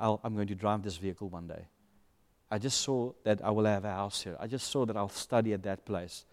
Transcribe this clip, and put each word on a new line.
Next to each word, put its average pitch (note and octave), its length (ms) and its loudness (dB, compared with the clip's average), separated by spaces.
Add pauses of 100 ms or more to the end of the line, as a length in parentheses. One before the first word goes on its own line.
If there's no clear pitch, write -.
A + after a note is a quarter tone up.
I'll, G#2+ 240 2
I'm A2+ 100 -2
going G#2 140 0
to G2+ 60 -6
drive G#2 280 0
this G2 140 -6
vehicle F#2+ 320 -6
one F2 180 -10
day. D#2+ 200 -12 (840)
I G#2+ 80 0
just B2+ 220 0
saw B2+ 320 2 (100)
that G#2 200 4
I G#2 80 2
will A2 140 6
have G2+ 200 4
a G#2 60 -4
house G2 320 -2
here. F2+ 160 -8
I A2 80 -6
just A#2+ 240 -4
saw C3+ 140 2
that A2 120 0
I'll G2+ 120 0
study A2+ 440 2
at F#2+ 100 0
that G2 240 -4
place. F2+ 460 -6